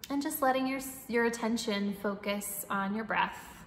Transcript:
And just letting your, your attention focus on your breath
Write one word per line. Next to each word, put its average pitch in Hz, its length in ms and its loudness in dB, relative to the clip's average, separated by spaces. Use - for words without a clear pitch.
And 285 120 0
just 302 200 -2
letting 262 260 4
your, 269 120 -2
your 233 180 4
attention 220 760 2
focus 202 680 -2
on 196 260 0
your 220 100 -2
breath - 600 -2